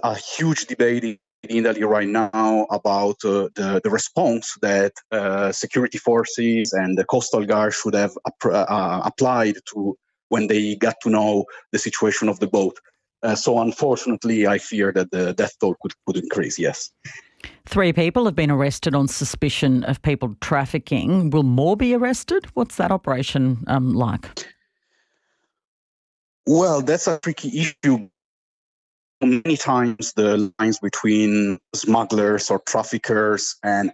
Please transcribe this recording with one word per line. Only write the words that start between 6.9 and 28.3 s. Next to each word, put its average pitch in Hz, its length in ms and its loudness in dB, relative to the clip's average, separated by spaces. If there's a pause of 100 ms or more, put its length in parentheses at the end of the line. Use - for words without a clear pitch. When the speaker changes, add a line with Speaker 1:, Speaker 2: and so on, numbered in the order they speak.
Speaker 1:
the 95 60 4
coastal 117 420 0
guard 107 300 2
should 107 180 -4
have 101 320 0
app-, 123 260 -2
uh, 98 540 0
applied 117 520 0 (100)
to 98 280 -4 (340)
when 110 180 0
they 104 300 0
got 113 260 0
to 113 80 2
know 107 340 2 (260)
the 107 60 0
situation 107 500 0
of 101 120 -2
the 104 80 0
boat. 95 320 0 (420)
Uh, 107 140 -2
so 117 240 2
unfortunately, 117 880 0
I 101 100 2
fear 101 360 -2
that 92 180 0
the 92 240 -2
death - 240 -2
toll 92 200 0
could, - 140 -8 (140)
could 92 100 -2
increase, 87 400 -4
yes. 73 320 -4 (760)
Speaker 2:
Three 185 240 2
people 170 340 2
have 185 100 0
been 151 160 2
arrested 139 420 0
on 139 140 2
suspicion 139 760 0
of 135 180 -2
people 131 380 -2
trafficking. 147 920 0
Will 151 100 4
more 139 340 2
be 247 200 2
arrested? 254 580 -2
What's 240 220 -4
that 180 160 0
operation, 131 760 0
um, 127 280 0
like? - 520 -4 (2000)
Speaker 1:
Well, 160 380 4
that's 151 240 0
a 165 120 2
tricky 147 400 -6
issue. 135 500 0 (1120)